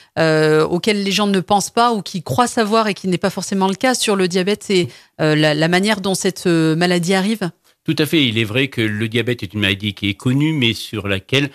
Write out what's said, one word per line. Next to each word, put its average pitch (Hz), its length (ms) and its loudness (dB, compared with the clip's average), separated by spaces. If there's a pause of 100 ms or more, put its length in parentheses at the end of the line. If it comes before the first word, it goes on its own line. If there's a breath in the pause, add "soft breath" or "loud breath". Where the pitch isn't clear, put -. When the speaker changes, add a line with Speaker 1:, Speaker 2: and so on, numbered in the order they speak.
(180 loud breath)
Speaker 1:
euh, 156 480 4
auxquelles 196 380 -2
les 196 80 -2
gens 202 160 0
ne 196 140 2
pensent 196 280 0
pas 240 240 2
ou 208 80 -4
qui 170 220 -10
croient 247 240 0
savoir 220 400 0
et 202 60 -2
qui - 160 -6
n'est 180 80 0
pas 190 120 -2
forcément 190 380 -2
le 196 80 0
cas 254 180 0
sur 226 220 0
le 185 140 2
diabète 190 400 -2
et, 180 180 2 (320 loud breath)
euh, 151 160 2
la, 151 180 4
la 151 140 0
manière 196 320 0
dont 190 160 -2
cette, 185 320 -4
euh, 160 280 2
maladie 175 380 0
arrive. 190 380 -2 (320 soft breath)
Speaker 2:
Tout 160 160 -2
à 156 60 2
fait. 147 200 2
Il 110 120 0
est 113 80 2
vrai 123 240 -2
que 123 120 -4
le 107 280 -2
diabète 117 340 -2
est 95 100 -12
une 104 80 -4
maladie 98 320 0
qui 101 160 -2
est 104 40 -2
connue, 139 400 0
mais 120 200 2
sur 101 340 -8
laquelle 135 480 -2